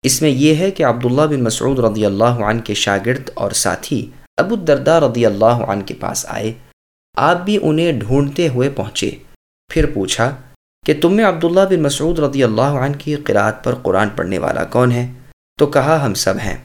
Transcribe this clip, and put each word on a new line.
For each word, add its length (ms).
اس 180
میں 80
یہ 260
ہے 140
کہ 140
عبداللہ 420
بن 180
مسعود 360
رضی 260
اللہ 380
عنہ 200
کے 120
شاگرد 580
اور 160
ساتھی 400
ابو 180
الدرداء 460
رضی 260
اللہ 420
عنہ 180
کے 140
پاس 280
آئے، 240
آپ 280
بھی 180
انہیں 380
ڈھونڈتے 480
ہوئے 240
پہنچے۔ 380
پھر 240
پوچھا 360
کہ 160
تم 120
میں 120
عبداللہ 460
بن 120
مسعود 360
رضی 260
اللہ 380
عنہ 160
کی 260
قرات 400
پر 180
قرآن 340
پڑھنے 220
والا 320
کون 220
ہے؟ 140
تو 100
کہا 360
ہم 140
سب 260
ہیں۔ 200